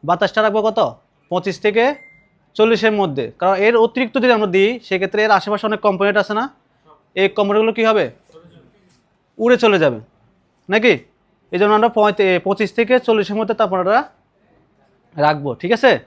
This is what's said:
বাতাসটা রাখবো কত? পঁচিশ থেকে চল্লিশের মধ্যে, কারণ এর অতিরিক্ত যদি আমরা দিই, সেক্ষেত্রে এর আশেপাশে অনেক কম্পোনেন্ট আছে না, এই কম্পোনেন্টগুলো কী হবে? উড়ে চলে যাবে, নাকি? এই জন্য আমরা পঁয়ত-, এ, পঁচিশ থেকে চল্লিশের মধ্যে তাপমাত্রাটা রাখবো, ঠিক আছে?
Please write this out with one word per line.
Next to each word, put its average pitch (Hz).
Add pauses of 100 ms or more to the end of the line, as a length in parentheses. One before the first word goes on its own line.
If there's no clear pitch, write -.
বাতাসটা 180
রাখবো 214
কত? 220 (520)
পঁচিশ 180 (100)
থেকে 214 (720)
চল্লিশের 220
মধ্যে, 139 (140)
কারণ 190 (100)
এর 233 (120)
অতিরিক্ত 233
যদি 247
আমরা 214
দিই, 196 (180)
সেক্ষেত্রে 196
এর 214
আশেপাশে 202
অনেক 214
কম্পোনেন্ট 202
আছে 208
না, 240 (760)
এই 190 (100)
কম্পোনেন্টগুলো 214
কী 233
হবে? 208 (1400)
উড়ে 240
চলে 208
যাবে, 120 (760)
নাকি? 220 (600)
এই 180
জন্য 208
আমরা 226
পঁয়ত-, 208
এ, - (180)
পঁচিশ 196
থেকে 226 (140)
চল্লিশের 208
মধ্যে 220
তাপমাত্রাটা 190 (1200)
রাখবো, 147 (120)
ঠিক 180
আছে? 247 (160)